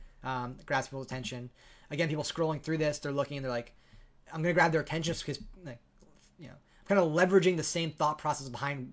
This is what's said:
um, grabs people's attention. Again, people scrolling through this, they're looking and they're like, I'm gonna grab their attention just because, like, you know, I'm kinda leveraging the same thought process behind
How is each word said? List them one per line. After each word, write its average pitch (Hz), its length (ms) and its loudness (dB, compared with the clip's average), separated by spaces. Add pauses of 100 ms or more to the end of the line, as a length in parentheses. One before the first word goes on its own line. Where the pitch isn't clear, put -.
(240)
um, 127 320 -6 (100)
grabs 135 220 0
people's 135 180 -8
attention. 127 440 -8 (400)
Again, 156 180 0
people 151 160 -2
scrolling 156 360 -2
through 160 180 -2
this, 151 200 0
they're 143 140 -6
looking 143 260 -2
and 135 60 -6
they're 127 80 -4
like, 120 220 -4 (580)
I'm 160 100 -4
gonna 175 120 2
grab 170 180 6
their 156 80 4
attention 160 320 -2
just - 120 -6
because, - 180 -6 (220)
like, 123 140 -12 (600)
you 147 100 -16
know, - 60 -18
I'm - 420 -4
kinda 190 60 8
leveraging 180 540 6
the 156 60 0
same 165 300 -2
thought 151 260 0
process 139 300 -4
behind 131 440 -6